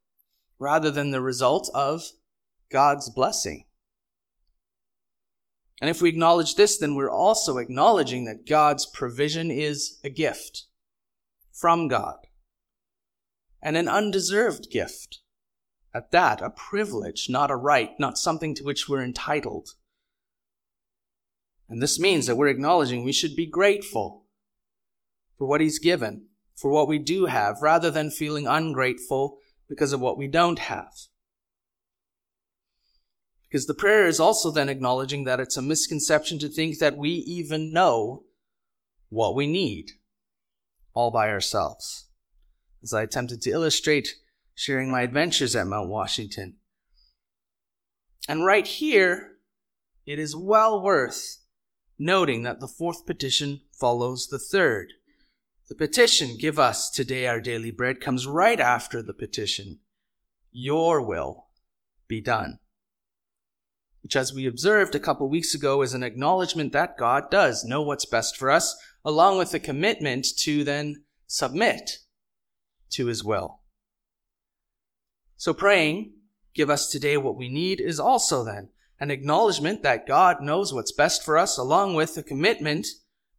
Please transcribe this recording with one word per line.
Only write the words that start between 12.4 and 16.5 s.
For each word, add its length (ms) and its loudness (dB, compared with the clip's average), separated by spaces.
And 100 -2
an 140 0
undeserved 800 0
gift. 480 -8
At 180 -12
that, 300 4
a 100 -6